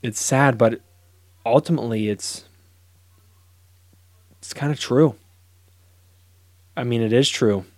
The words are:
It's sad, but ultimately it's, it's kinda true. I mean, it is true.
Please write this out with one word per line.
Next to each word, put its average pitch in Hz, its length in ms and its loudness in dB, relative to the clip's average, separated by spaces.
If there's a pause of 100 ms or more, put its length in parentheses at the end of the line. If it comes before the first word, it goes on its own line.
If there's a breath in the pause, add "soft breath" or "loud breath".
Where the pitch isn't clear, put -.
It's 113 180 -6
sad, 135 380 2
but 117 220 2 (640)
ultimately 117 640 0
it's, - 360 -8 (1900)
it's - 160 -18
kinda 143 220 -4
true. 131 400 2 (1600)
I 127 80 -6
mean, 117 180 -2
it 110 100 0
is 131 160 4
true. 101 380 0 (120)